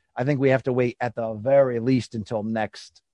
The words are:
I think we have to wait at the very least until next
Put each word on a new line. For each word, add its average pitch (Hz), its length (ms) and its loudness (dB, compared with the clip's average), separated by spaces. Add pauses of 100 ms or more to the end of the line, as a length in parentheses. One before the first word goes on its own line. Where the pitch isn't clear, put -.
(160)
I 127 80 -2
think 139 160 0
we 135 100 4
have 131 140 2
to 131 80 0
wait 123 280 0
at 123 140 -4
the 113 200 -6
very 127 440 2
least 120 380 0
until 107 260 -6
next 110 600 -6 (120)